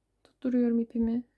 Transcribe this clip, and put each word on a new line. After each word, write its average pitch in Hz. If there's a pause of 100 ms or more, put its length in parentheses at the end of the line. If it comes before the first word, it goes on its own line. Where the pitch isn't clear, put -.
(240)
tutturuyorum 240
ipimi. 233 (140)